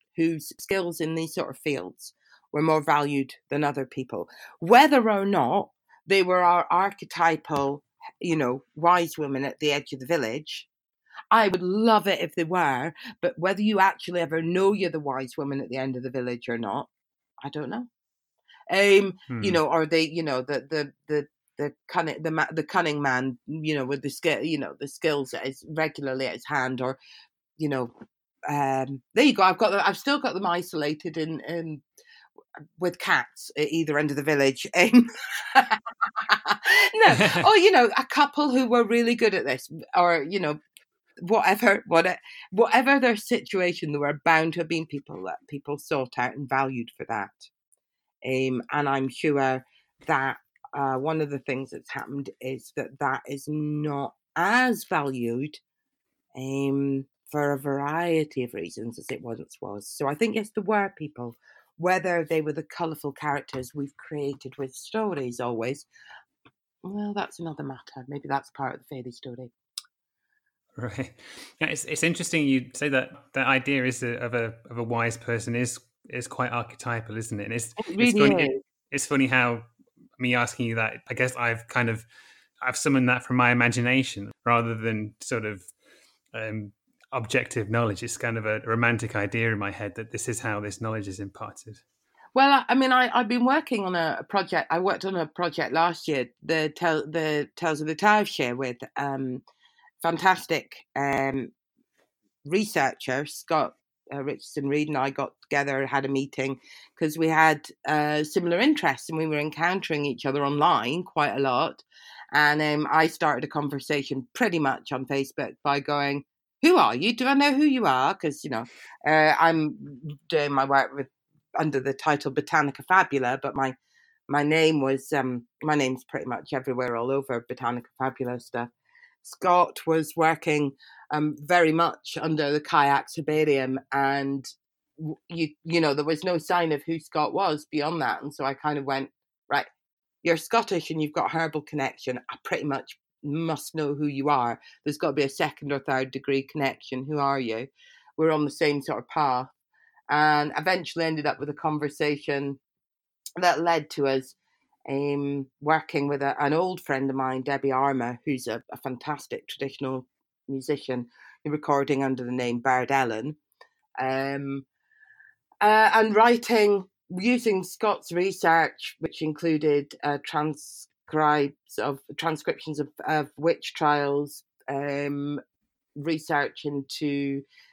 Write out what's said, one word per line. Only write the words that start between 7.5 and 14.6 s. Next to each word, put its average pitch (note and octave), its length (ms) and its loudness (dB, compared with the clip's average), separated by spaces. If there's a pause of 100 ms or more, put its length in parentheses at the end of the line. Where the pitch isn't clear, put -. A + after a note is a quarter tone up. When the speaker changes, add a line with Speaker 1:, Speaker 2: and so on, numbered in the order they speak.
Speaker 1:
you E3 160 -2
know, C3+ 280 0 (120)
wise E3+ 420 4
woman C#3 260 -4
at - 160 -8
the D3 140 2
edge C#3+ 200 -4
of C3 60 -12
the C3 60 -12
village, C#3+ 640 -4 (600)
I A3 180 6
would F#3 140 0
love G#3 460 4
it F#3 120 0
if E3+ 160 -6
they F3 80 0
were, D#3 500 0 (280)
but - 160 -2
whether F#3+ 240 0
you G#3 180 2
actually F3+ 420 2
ever D#3+ 200 -2
know F#3 320 2